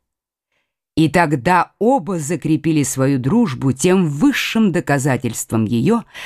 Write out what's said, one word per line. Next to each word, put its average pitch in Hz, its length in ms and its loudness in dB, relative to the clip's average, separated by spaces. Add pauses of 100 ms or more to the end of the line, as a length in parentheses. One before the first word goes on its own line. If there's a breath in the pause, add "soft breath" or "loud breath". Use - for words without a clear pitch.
(960)
И 160 100 4
тогда 165 720 0
оба 202 400 0
закрепили 156 640 -2
свою 135 360 0
дружбу 135 520 0
тем 180 380 2
высшим 214 640 0
доказательством 127 920 -2
её, 123 400 0 (220 loud breath)